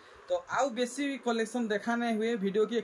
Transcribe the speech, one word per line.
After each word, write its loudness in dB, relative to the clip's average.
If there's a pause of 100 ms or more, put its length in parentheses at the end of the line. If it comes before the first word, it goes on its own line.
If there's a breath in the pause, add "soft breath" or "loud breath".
(240 loud breath)
ତ -6 (160)
ଆଉ 2
ବେଶୀ -2 (140)
କଲେକ୍ସନ୍ 0
ଦେଖା 0
ନାଇଁ 0
ହୁଏ, 0
ଭିଡ଼ିଓ 2
କେ -2